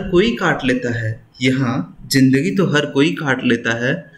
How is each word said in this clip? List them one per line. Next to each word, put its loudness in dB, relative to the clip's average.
कोई 4
काट -2
लेता -2
है, -6
यहाँ -2
ज़िंदगी 2
तो 4
हर 2
कोई 2
काट -2
लेता 0
है, -2